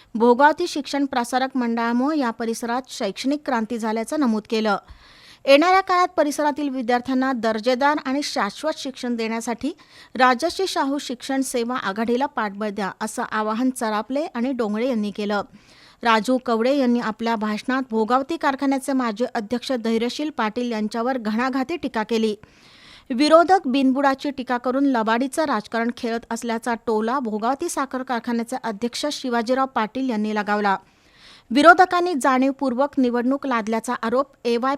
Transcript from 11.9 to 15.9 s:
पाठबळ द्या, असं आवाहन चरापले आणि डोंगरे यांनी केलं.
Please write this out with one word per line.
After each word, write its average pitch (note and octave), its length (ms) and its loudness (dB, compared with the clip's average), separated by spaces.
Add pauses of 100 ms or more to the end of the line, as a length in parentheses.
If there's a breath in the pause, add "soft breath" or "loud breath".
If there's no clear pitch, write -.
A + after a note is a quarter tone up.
पाठबळ G#3+ 440 -4
द्या, G3+ 220 -4 (100)
असं A3 300 -6
आवाहन A3 380 0
चरापले B3+ 560 -2 (100)
आणि B3 160 -2
डोंगरे A3+ 360 -2
यांनी G#3+ 240 -2
केलं. G#3 300 -2 (640 loud breath)